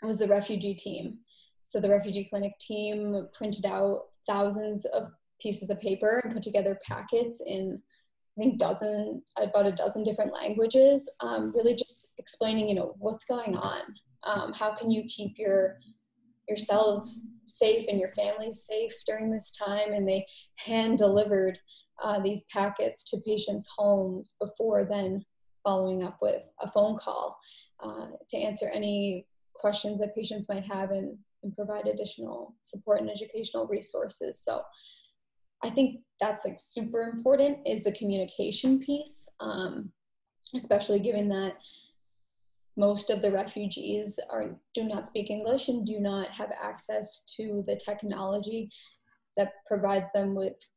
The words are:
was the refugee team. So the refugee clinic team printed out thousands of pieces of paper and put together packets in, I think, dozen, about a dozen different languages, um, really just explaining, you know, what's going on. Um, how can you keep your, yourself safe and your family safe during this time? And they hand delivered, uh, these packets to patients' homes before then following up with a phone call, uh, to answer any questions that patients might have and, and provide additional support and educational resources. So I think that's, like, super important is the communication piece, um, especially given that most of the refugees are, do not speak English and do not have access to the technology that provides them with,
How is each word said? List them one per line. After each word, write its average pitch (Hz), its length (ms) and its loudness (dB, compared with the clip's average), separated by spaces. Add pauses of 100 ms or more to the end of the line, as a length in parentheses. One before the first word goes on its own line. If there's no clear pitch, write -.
was 214 160 -2
the 202 80 4
refugee 202 480 2
team. - 420 -10 (440)
So - 180 -4
the 196 80 2
refugee 202 420 4
clinic 202 300 -2
team 208 720 -2
printed 202 340 -4
out 196 360 0 (220)
thousands 208 600 0
of - 240 -2 (320)
pieces 202 280 -4
of 196 120 -2
paper 214 420 2
and 226 100 -6
put 226 120 -4
together 196 420 2
packets 233 580 -2
in, 190 380 -4 (560)
I - 20 -6
think, 247 200 4
dozen, 214 600 0 (160)
about 208 300 4
a 196 60 4
dozen 185 320 0
different 208 280 0
languages, 254 880 6
um, 220 360 -2
really 233 180 6
just - 440 -6
explaining, 220 500 0
you 196 80 2
know, 180 220 -2
what's 214 260 -4
going 226 320 -2
on. - 240 -4 (420)
Um, 202 300 -2
how 214 240 -2
can 226 160 0
you 214 160 2
keep 202 300 -8
your, 196 420 2 (680)
yourself 208 600 2 (380)
safe 226 420 4
and 202 100 2
your 190 140 0
family 220 400 -2
safe 220 400 -4 (160)
during 220 240 -2
this 214 180 -4
time? 208 420 -2
And 202 160 2
they 190 160 2 (300)
hand 226 440 2
delivered, 202 600 6 (440)
uh, 208 180 0
these 202 220 0 (100)
packets - 520 0
to - 200 -4
patients' 208 540 -2
homes 196 640 2
before 208 440 2
then 196 400 -2 (380)
following 185 400 2
up - 180 -6
with - 240 0 (160)
a 208 120 -4
phone 214 260 4
call, - 400 -4 (420)
uh, 220 280 -10 (200)
to 240 80 -8
answer 214 380 -2
any 202 540 -2 (240)
questions 208 480 -2
that 208 120 -2
patients 214 360 -6
might 196 160 -4
have 196 260 -4
and, 196 260 -4 (280)
and 202 100 -8
provide 208 320 -4
additional 214 760 -6
support 208 380 0
and 220 80 -2
educational 220 600 -6
resources. - 720 -4
So - 220 -2 (1000)
I 233 80 -4
think 262 300 4 (200)
that's, 208 240 0
like, 196 140 -6
super 233 440 -4
important 262 640 4
is 214 200 -2
the 202 80 4
communication 202 880 2
piece, 285 480 -4 (100)
um, 196 540 -6 (600)
especially 208 460 2
given 208 300 2
that 190 300 -2 (1200)
most 202 320 2
of 202 140 0
the 202 80 4
refugees 208 880 -4 (120)
are, 208 260 -4 (180)
do 226 80 -2
not 208 240 -4
speak 208 240 -4
English 226 380 0
and 240 180 -2
do 220 140 -2
not 196 300 0
have 214 200 -8 (100)
access - 640 -6 (120)
to 208 320 -4
the 202 80 0
technology 208 920 -4 (680)
that 196 160 2 (120)
provides 196 480 0
them 196 220 2
with, 190 200 -2 (220)